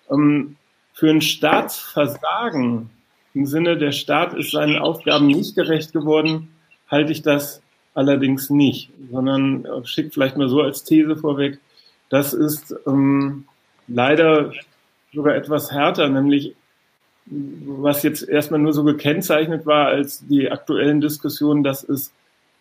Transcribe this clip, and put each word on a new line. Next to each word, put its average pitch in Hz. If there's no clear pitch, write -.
Ähm, 147
für 156
ein 156
Staatsversagen 147
im 139
Sinne, 160
der 147
Staat 156
ist -
seinen 151
Aufgaben 147
nicht 147
gerecht 156
geworden, 156
halte 151
ich 151
das 143
allerdings 139
nicht, 143
sondern, 135
äh, 123
schick -
vielleicht 135
mal 135
so 143
als 139
These 156
vorweg, 143
das 139
ist, 151
ähm, 139
leider 147
sogar 147
etwas 147
härter, 151
nämlich 139
was 143
jetzt 151
erstmal 147
nur 151
so 147
gekennzeichnet 156
war 151
als 139
die 135
aktuellen 143
Diskussionen, 147
dass 135
es -